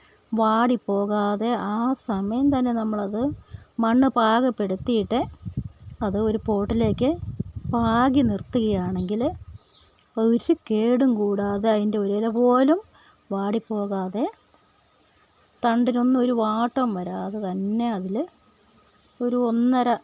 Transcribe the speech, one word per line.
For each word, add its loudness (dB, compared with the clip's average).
വാടിപ്പോകാതെ 0
ആ -2
സമയം 0
തന്നെ 0
നമ്മളത് -2
മണ്ണ് 4
പാകപ്പെടുത്തിയിട്ട് 0
അത് -2
ഒരു 0
പോട്ടിലേക്ക് 0
പാകി 2
നിർത്തുകയാണെങ്കിൽ -2
ഒരു 2
കേടും 2
കൂടാതെ 0
അതിൻ്റെ 0
ഒരു 0
ഇല 0
പോലും 4
വാടിപ്പോകാതെ -4
തണ്ടിനൊന്നും 2
ഒരു 2
വാട്ടം 0
വരാതെ -6
തന്നെ -2
അതിൽ -6
ഒരു 0
ഒന്നര 2